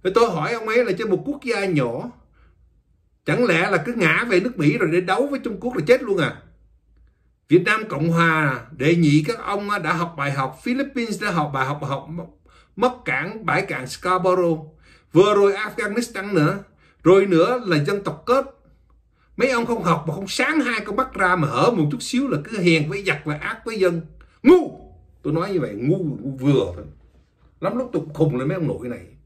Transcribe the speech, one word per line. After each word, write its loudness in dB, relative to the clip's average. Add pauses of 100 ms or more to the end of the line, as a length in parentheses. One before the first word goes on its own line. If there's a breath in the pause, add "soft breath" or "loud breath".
Thế 0
tôi 4
hỏi -2
ông -6
ấy 2
là -2
trên -4
một 0
quốc -6
gia -2
nhỏ, -2 (1120)
chẳng 0
lẽ 2
là 2
cứ -6
ngã 2
về 2
nước -4
Mỹ 2
rồi 0
để 2
đấu 0
với -4
Trung -8
Quốc -4
là -2
chết 4
luôn -2
à? -2 (1040)
Việt 6
Nam 0
Cộng -2
Hòa 2 (100)
đệ 2
nhị 4
các -4
ông -6
á, -2
đã -2
học -4
bài -2
học, -6
Philippines -4
đã -4
học -2
bài -2
học, -6
học -8 (680 soft breath)
mất 2 (120)
cảng, -6
bãi 0
cảng -8
Scarborough, 0 (340 soft breath)
vừa 6
rồi 6
Afghanistan -6
nữa, 2 (440 soft breath)
rồi 8
nữa 2
là 0
dân -2
tộc -10
Kết. 2 (920)
Mấy 2
ông 0
không -2
học 0
mà -4
không -8
sáng 0
hai -2
con -6
mắt -4
ra 2
mà 0
hở 2
một 2
chút -6
xíu -2
là -2
cứ -8
hèn 2
với -6
giặc -2
và -4
ác -8
với -6
dân. 2 (420 soft breath)
Ngu! 6 (420)
Tôi -4
nói -2
như 0
vậy, -6
ngu, 0
ngu -6
vừa 2
thôi. -14 (760)
Lắm -2
lúc -6
tôi -2 (120)
khùng 2
lên -2
mấy -2
ông -2
nội -6
này. -10 (200)